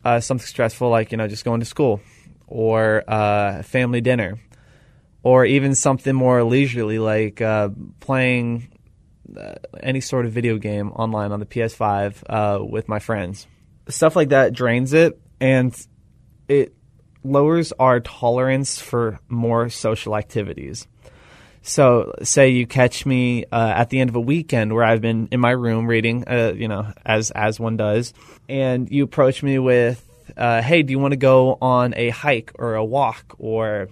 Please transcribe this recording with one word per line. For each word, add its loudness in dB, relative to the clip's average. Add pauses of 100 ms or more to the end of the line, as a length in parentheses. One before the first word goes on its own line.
uh, 2
something -4
stressful -2
like, 0
you -6
know, -4
just -12
going -2
to -6
school, 0 (480)
or, 2
uh, 0
family -2
dinner, -2 (840)
or 6
even 2
something 0
more 2
leisurely 0
like, -2
uh, 0 (300)
playing, -2 (680)
uh, -16 (260)
any -2
sort -2
of -4
video 0
game -4
online -4
on -4
the -10
P -6
S -2
five, -2
uh, 0
with -8
my -4
friends. -8 (420)
Stuff 2
like 2
that 4
drains 0
it, 4 (180)
and 2 (720)
it 2 (500)
lowers 2
our 4
tolerance -2
for -4
more 0
social -4
activities. -8 (720)
So, 2
say 4
you 0
catch 0
me, 0
uh, 0
at 0
the 0
end 2
of -4
a 0
weekend -2
where 2
I've 2
been -2
in 0
my 4
room 0
reading, 0
uh, 0
you -6
know, -6 (140)
as, 0
as -2
one -2
does, -2 (340)
and -2
you 0
approach 0
me 0
with, 2 (360)
uh, 0
"Hey, 4
do -2
you -2
wanna 0
go 6
on 2
a -2
hike -2
or -4
a 0
walk -4
or -4